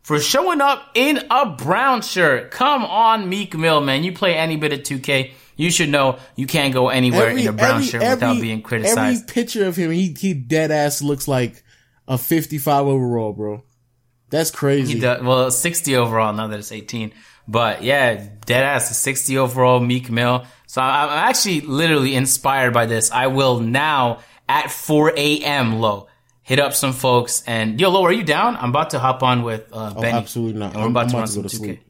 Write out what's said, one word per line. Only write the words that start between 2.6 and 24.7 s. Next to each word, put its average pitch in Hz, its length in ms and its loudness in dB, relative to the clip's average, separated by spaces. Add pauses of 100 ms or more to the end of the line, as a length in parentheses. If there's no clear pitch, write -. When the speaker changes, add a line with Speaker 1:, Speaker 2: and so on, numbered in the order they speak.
Speaker 1:
on, 214 460 2
Meek 196 260 -6
Mill, 160 240 4
man. 139 240 0
You 185 80 -2
play 170 240 0
any 160 220 -2
bit 151 160 -2
of 139 100 -8
two 135 160 -6
K, 131 320 -2 (240)
you 165 160 0
should 165 160 0
know 139 320 2 (160)
you 135 120 -4
can't 139 260 0
go 127 160 2
anywhere 127 400 2
Speaker 2:
Every, - 140 -2
Speaker 1:
in - 40 0
a - 60 -2
brown - 220 2
Speaker 2:
every, 269 120 0
Speaker 1:
shirt - 140 -2
without 240 300 0
Speaker 2:
every, 233 100 0
Speaker 1:
being 110 200 -4
criticized. 233 600 0
Speaker 2:
every - 100 -16
picture 233 320 -2
of 180 120 -4
him, 165 140 0
he, 180 200 0
he 190 220 -4
dead 151 380 -2
ass 147 300 0
looks 143 280 -2
like 127 340 -2 (460)
a 131 80 0
fifty-five 147 680 0
overall, 123 460 0
bro. 104 320 -8 (680)
That's 160 220 -2
crazy. 139 440 0
Speaker 1:
He 113 40 -2
does, 123 240 0
well, 127 260 2
sixty 147 460 -2
overall, 113 380 2
now 110 140 -4
that 107 120 -8
it's 104 140 -14
eighteen. 110 400 -10 (340)
But 110 360 0
yeah, 127 320 2 (300)
dead 123 180 2
ass, 139 280 0
a - 20 -6
sixty 135 440 -2
overall, 127 420 4
Meek 123 320 0
Mill. 123 340 0 (240)
So - 120 -4
I, 135 240 2
I'm 160 240 0
actually 185 320 0
literally 143 520 2
inspired 131 600 0
by 117 140 4
this. 113 220 0
I 123 180 0
will 131 340 2
now 131 580 0 (300)
at 135 200 0
four 151 460 2